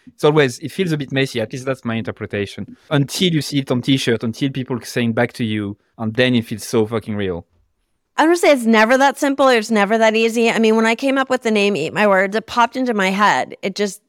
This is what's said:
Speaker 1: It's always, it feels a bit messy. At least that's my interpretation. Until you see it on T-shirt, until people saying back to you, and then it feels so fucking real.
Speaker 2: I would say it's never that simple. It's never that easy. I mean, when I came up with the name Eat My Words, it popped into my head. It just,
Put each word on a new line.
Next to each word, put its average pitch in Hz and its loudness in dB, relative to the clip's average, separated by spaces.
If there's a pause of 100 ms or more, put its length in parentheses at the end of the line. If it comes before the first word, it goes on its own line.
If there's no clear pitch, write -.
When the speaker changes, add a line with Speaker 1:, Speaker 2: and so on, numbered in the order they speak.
Speaker 1:
It's - -10
always, 147 4
it 127 -10
feels 185 -2
a 156 0
bit 139 -8
messy. 135 -2
At 110 -4
least 127 -12
that's 131 -6
my 117 -2
interpretation. 104 -8 (140)
Until 156 0
you 156 0
see 143 -4
it 131 -6
on 127 0
T-shirt, 131 0
until 123 -4
people 131 -6
saying 117 -4
back 120 -2
to - -6
you, 104 -4 (220)
and 110 -6
then 127 2
it 117 2
feels 107 -10
so 110 0
fucking 110 -6
real. 92 -6 (720)
Speaker 2:
I 285 4
would 349 4
say 339 4
it's 254 2
never 220 4
that 269 2
simple. 277 2
It's 220 2
never 214 2
that 220 4
easy. 226 2
I 175 0
mean, 220 4
when 226 2
I 233 2
came 269 -2
up 262 -2
with 254 -2
the 226 0
name 202 2
Eat 147 -4
My 202 2
Words, 196 2
it 214 -4
popped 240 0
into 247 -2
my 190 0
head. 190 0
It 196 -6
just, 202 -6